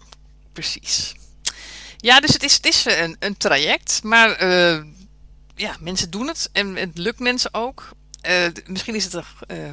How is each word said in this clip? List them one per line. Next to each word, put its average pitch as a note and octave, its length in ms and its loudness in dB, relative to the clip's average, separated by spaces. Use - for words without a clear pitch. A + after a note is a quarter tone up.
precies. - 600 -6
Ja, B3 240 6
dus D4 120 2
het - 100 0
is, C#4+ 120 4
het - 120 2
is - 180 2
een, E3 340 0
een G3+ 180 -6
traject, E3 680 0
maar, A3+ 280 6
eh, F3 520 4
ja, G3 260 -8
mensen F3+ 300 -6
doen G#3 180 -4
het - 240 -6
en G3 240 -2
het E3+ 220 -6
lukt G3+ 200 -4
mensen B3 360 -2
ook. A#3 340 -8
Eh, F3 260 2
d-, E3+ 220 -8
misschien F#3+ 260 -8
is G#3+ 100 -2
het F3+ 100 -8
een E3 100 -6
g-, - 220 -20
eh, E3 120 -12